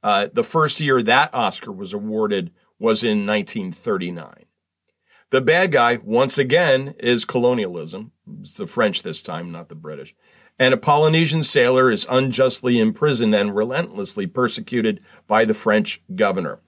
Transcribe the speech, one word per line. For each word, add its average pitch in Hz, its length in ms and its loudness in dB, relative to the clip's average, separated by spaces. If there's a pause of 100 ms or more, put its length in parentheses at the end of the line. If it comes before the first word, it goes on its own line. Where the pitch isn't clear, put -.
Uh, 101 280 0
the 117 120 -2
first 156 380 -2
year 131 220 2
that 127 300 4
Oscar 110 400 -4
was 95 220 -12
awarded 104 560 -2 (280)
was 110 260 0
in 107 200 0
nineteen 101 480 -4
thirty-nine. 87 720 -8 (840)
The 131 100 2
bad 165 300 2
guy, 120 320 2
once 120 340 0
again, 139 640 2
is 120 260 0
colonialism. 92 880 -4 (300)
It's - 140 -18
the 101 120 -10
French 107 360 0
this 82 200 -8
time, 85 300 -10
not 82 160 -16
the 82 80 -20
British. 78 380 -16 (440)
And 131 160 6
a 117 40 -4
Polynesian 156 640 2
sailor 127 480 4
is 107 200 -2
unjustly 127 680 2
imprisoned 113 560 2
and 101 200 0
relentlessly 107 720 -4
persecuted 113 760 -2 (260)
by 110 200 2
the 107 80 0
French 107 480 0 (120)
governor. 92 540 -2